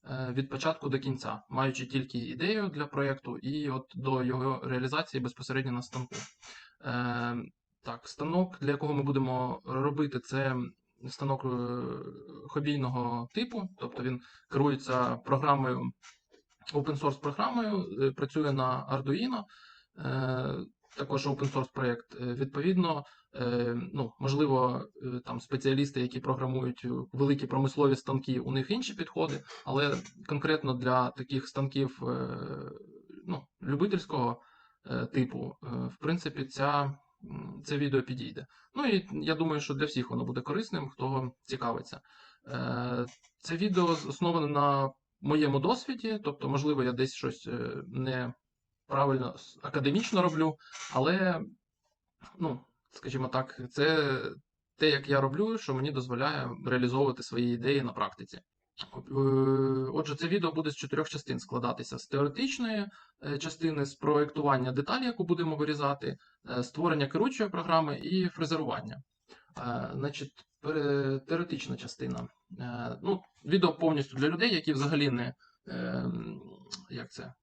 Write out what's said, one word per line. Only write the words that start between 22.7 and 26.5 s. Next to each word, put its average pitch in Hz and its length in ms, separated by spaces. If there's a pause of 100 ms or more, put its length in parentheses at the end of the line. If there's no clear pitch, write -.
е, 120 400 (180)
ну, 120 260
можливо, 131 680 (180)
е, 123 220
там 120 140
спеціалісти, 135 640
які 127 180
програмують 127 680 (280)